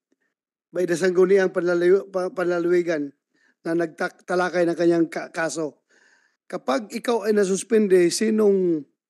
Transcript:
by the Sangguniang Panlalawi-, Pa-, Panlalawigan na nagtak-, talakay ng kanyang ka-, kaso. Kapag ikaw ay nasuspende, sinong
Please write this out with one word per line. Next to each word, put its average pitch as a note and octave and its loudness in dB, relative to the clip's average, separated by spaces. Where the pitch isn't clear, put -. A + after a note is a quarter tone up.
by F3 -4
the F3 -2
Sangguniang F#3 2
Panlalawi-, F3 2
Pa-, F#3 -4
Panlalawigan F3 -2
na E3 -4
nagtak-, E3+ -6
talakay F3+ -2
ng E3 -4
kanyang E3+ 2
ka-, D3+ -12
kaso. D#3+ -6
Kapag A3 -6
ikaw A3+ -4
ay A3 0
nasuspende, F#3+ 2
sinong G3 0